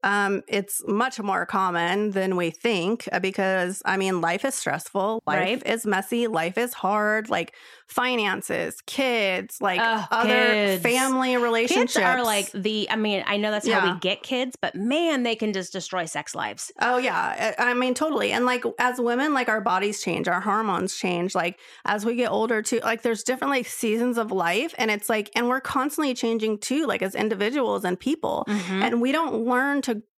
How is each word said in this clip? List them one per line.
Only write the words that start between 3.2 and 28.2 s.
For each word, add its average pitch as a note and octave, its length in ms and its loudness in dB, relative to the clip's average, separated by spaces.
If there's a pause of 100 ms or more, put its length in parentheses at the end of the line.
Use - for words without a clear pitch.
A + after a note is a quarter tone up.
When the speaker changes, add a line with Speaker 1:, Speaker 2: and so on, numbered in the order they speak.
Speaker 1:
because, F#3+ 640 0
I F#3+ 140 0
mean, F#3+ 240 0
life E3+ 240 0
is - 80 -2
stressful, G3+ 720 -2
life D3+ 120 0
Speaker 2:
Right. F#3 280 -2
Speaker 1:
is A3+ 180 -2
messy, G#3+ 420 0
life E3+ 300 -2
is A#3+ 160 -2
hard, G#3+ 560 0
like, F3 260 -2 (320)
finances, G3+ 1000 -2
kids, G#3 720 0
like, F#3 180 0
Speaker 2:
Ugh, A3 320 0
Speaker 1:
other A3+ 220 2
Speaker 2:
kids. G#3+ 500 4
Speaker 1:
family B3+ 540 2
relationships. A#3+ 560 2
Speaker 2:
Kids G3+ 140 2
are, B3 180 2
like, G3+ 280 0
the, G#3+ 360 -2
I A3 80 0
mean, G#3+ 300 0
I G#3 100 0
know G#3 140 0
that's G#3+ 180 -2
how G#3+ 160 4
Speaker 1:
Yeah. F3+ 80 2
Speaker 2:
we F#3 80 -4
get F#3 220 -2
kids, B3+ 400 -4
but - 120 -4
man, C4+ 480 0
they A#3 140 0
can G#3+ 160 -2
just F#3 180 -4
destroy F3+ 360 -6
sex - 280 -8
lives. - 460 -4
Speaker 1:
Oh, B3 160 4
yeah. A3 640 0
I, A#3+ 120 2
I B3 40 2
mean, B3 180 2
totally. C4 400 0
And, A#3+ 140 2
like, B3 180 0 (140)
as B3 200 2
women, B3+ 360 0
like, B3 160 0
our G#3+ 100 2
bodies G3 420 0
change, E3+ 260 -2
our F3+ 120 0
hormones G3 560 0
change. F3+ 380 -2
Like, F3+ 240 -2 (260)
as G#3 220 0
we A#3 80 0
get A#3+ 160 0
older, A3 320 2
too, A3+ 200 0
like, A3+ 200 0
there's A3+ 200 0
different, C4 280 -2
like, C4 160 0
seasons A#3 500 0
of A3+ 160 -2
life. F#3+ 460 0
And A3 120 0
it's G#3 200 -2
like, G#3+ 260 0
and A#3+ 100 2
we're B3+ 140 0
constantly C#4 540 0
changing, A3 420 0
too, C#4 300 -2
like, - 160 0
as G3 120 -4
individuals G#3+ 720 0
and F3+ 160 0
people. - 480 -2